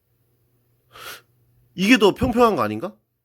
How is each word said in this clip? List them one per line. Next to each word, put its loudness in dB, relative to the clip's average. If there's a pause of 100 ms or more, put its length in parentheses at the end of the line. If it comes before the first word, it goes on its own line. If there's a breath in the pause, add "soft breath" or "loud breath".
(1700 loud breath)
이게 2
더 4
평평한 0
거 -2
아닌가? -8 (280)